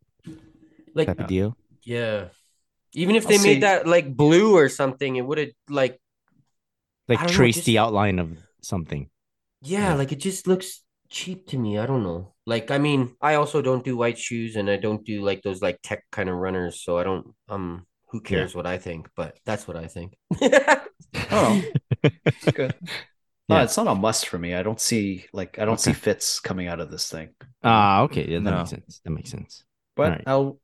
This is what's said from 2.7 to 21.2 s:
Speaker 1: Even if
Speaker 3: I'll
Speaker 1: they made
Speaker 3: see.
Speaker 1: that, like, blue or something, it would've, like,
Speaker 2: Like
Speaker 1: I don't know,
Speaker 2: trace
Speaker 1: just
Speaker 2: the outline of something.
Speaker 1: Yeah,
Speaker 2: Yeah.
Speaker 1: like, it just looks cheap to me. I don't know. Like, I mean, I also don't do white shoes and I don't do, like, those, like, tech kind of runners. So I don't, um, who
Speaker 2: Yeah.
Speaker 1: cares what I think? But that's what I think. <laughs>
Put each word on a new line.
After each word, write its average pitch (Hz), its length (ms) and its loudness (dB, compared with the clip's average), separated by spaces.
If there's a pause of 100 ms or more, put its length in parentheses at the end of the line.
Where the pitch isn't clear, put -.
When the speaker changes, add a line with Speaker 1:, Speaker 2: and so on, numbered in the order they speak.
Speaker 1:
Even 180 220 2
if 220 100 2
Speaker 3:
I'll - 40 0
Speaker 1:
they - 80 8
made 196 180 6
Speaker 3:
see. 135 40 2
Speaker 1:
that, 190 260 2
like, 165 300 2
blue 175 400 6
or 143 140 8
something, 135 480 -4
it 127 40 -2
would've, 147 300 -4 (180)
like, 135 320 -2 (1040)
Speaker 2:
Like 117 120 2
Speaker 1:
I - 40 -4
don't 175 80 -2
know, 180 60 2
Speaker 2:
trace 120 180 4
Speaker 1:
just 170 120 -6
Speaker 2:
the 113 100 4
outline 104 400 2
of 82 220 -6 (220)
something. 76 480 -8 (520)
Speaker 1:
Yeah, 190 280 -2
Speaker 2:
Yeah. 165 40 2
Speaker 1:
like, 139 200 -2
it 135 60 -8
just 190 280 -6
looks - 360 -2 (260)
cheap - 400 -12
to 135 100 -6
me. 104 180 -2
I 110 80 -2
don't 131 160 0
know. 90 320 -6 (140)
Like, 117 240 -2
I 139 80 2
mean, 139 420 0
I 151 140 2
also 147 260 0
don't 127 220 0
do 127 140 -4
white 117 200 0
shoes 113 380 -8
and 101 140 -2
I 101 80 2
don't 107 280 -4
do, 104 160 -6
like, 98 220 -2
those, 95 180 -6
like, 92 220 -2
tech - 280 -10
kind 98 180 -4
of 90 80 -4
runners. 90 440 -4
So 87 160 -2
I 87 60 0
don't, 95 320 -6 (140)
um, 90 360 -8 (220)
who 117 160 -12
Speaker 2:
Yeah. - 60 -14
Speaker 1:
cares 95 260 -2
what 87 100 -8
I 90 140 -6
think? 82 360 -12
But 80 300 -10
that's 107 220 -6
what 85 100 -12
I 80 80 -12
think. 90 320 -16 (140)
<laughs> 277 520 4 (460)